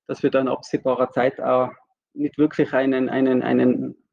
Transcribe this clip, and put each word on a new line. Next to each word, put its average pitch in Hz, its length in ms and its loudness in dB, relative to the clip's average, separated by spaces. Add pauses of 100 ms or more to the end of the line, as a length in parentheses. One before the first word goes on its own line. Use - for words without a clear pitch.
dass - 160 -8
wir 139 80 0
da 135 100 2
in 131 80 -2
absehbarer 127 640 -2
Zeit 131 300 -2
auch 127 300 0 (420)
nicht 143 240 -6
wirklich 147 380 0
einen, 131 340 0
einen, 131 340 2
einen, 127 540 0 (160)